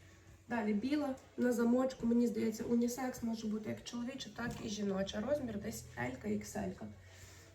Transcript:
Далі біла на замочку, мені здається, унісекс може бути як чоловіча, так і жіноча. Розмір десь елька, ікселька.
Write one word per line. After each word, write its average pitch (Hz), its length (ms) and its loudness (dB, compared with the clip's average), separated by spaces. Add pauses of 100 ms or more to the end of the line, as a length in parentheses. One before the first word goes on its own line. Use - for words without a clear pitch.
(480)
Далі 214 260 2
біла 269 400 2 (220)
на 247 160 4
замочку, 240 540 4
мені 240 200 6
здається, 220 380 0
унісекс 240 580 0
може 226 240 -2
бути 214 240 -2
як 214 140 -8
чоловіча, 240 520 -8
так 233 140 -4 (140)
і 233 40 -4
жіноча. 202 520 0
Розмір 240 400 0
десь 220 240 -6 (140)
елька, - 300 -4
ікселька. 208 580 -2 (680)